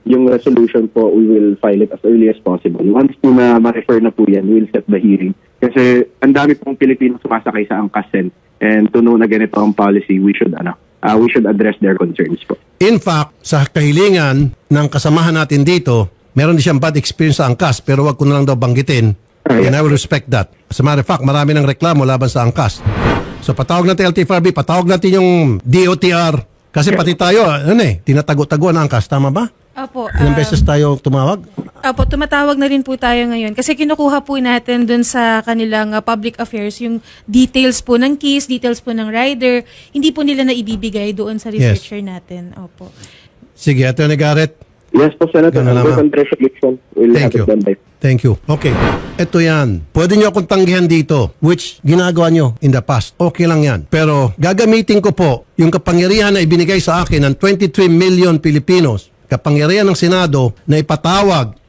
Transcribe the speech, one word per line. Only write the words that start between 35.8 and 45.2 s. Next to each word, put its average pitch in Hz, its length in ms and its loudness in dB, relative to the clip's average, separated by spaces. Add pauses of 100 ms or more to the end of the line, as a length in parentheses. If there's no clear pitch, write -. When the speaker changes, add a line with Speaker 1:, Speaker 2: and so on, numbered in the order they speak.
Speaker 3:
ah, 214 80 -4
public 226 400 -6
affairs, 208 400 -8
yung 233 160 -6 (280)
details 254 600 0
po 247 100 -2
ng 262 220 0
case, 277 320 -4
details 240 320 -4
po 233 160 -8
ng 220 100 -6
rider. 247 560 -2 (300)
Hindi 285 180 -2
po 302 140 -4
nila 269 240 0
naibibigay 214 640 -6
doon 214 240 -8
sa 220 160 -12
Speaker 2:
Yes. 123 240 0
Speaker 3:
researcher 208 240 -10
natin. 180 560 -14
Opo. 185 320 -20 (640)
Speaker 2:
Sige, 131 320 0
Attorney 147 320 0
Garrett. 151 400 0 (340)
Speaker 1:
Yes 151 220 4
po, 165 160 -2